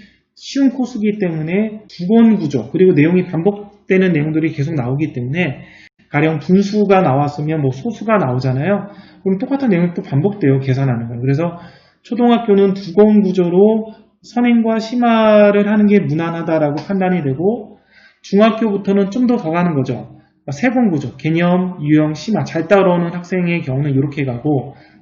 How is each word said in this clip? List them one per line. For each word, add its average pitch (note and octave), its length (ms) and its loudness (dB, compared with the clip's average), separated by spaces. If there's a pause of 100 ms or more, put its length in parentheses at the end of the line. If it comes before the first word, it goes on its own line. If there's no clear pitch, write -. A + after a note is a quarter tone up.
(360)
쉬운 C#4 340 -2
코스이기 G#3+ 500 -2
때문에 F3+ 680 -2
두 F3 180 -8
권 A3+ 280 6
구조, C#3 360 -4
그리고 F3+ 220 2
내용이 F3 320 2
반복되는 F#3+ 880 -2
내용들이 D#3 380 -2
계속 D#3 240 -4
나오기 C#3 380 -4
때문에 C3 520 -6 (460)
가령 D#3 280 0
분수가 G3 600 2
나왔으면 D3 600 0
뭐 C3+ 100 0
소수가 G#3+ 460 -4
나오잖아요. C3+ 680 -2 (360)
그럼 F#3+ 140 0
똑같은 C4+ 320 -2
내용이 F3 260 2
또 - 60 -6
반복돼요, C#3+ 580 0
계산하는 B2+ 480 -2
건. A#2+ 140 -10
그래서 D#3 360 -2 (460)
초등학교는 G#3+ 720 2
두 E3+ 220 -10
권 G#3 260 6
구조로 F#3+ 720 2 (280)
선행과 A#3 580 0
심화를 G#3+ 880 4
하는 G#3 200 2
게 G3+ 120 6
무난하다라고 D#3+ 760 -2 (120)
판단이 F#3 360 0
되고, D#3+ 540 -4 (440)
중학교부터는 G3+ 880 0
좀 B3 160 0
더 A#3 100 0
더 D#3+ 140 -6
가는 F3 240 -2
거죠. B2 420 -6 (340)
세 A#3+ 200 -2
권 A#3 180 0
구조, B2+ 260 -4
개념, F3 680 0
유형, D3+ 340 2
심화, E3 280 -4
잘 E3 240 -6
따라오는 F3 460 2
학생의 F3 480 -4
경우는 C3+ 300 -4
이렇게 C#3 340 -2
가고, C3 480 -4 (280)